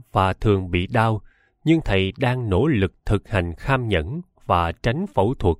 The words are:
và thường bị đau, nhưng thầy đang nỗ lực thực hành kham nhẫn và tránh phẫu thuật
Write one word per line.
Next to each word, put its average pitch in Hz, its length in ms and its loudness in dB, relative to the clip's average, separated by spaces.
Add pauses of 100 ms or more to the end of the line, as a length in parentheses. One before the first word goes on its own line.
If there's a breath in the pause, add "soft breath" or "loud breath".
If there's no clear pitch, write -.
(120)
và 95 220 2
thường 95 380 0
bị 90 160 0
đau, 113 340 0 (420)
nhưng 160 220 4
thầy 95 320 0
đang 123 320 -2
nỗ 107 180 2
lực 104 260 0 (120)
thực 104 240 0
hành 87 240 -2
kham 131 340 -2
nhẫn 104 340 -2 (240)
và 85 260 0
tránh 127 360 -4
phẫu 107 260 0
thuật 90 260 0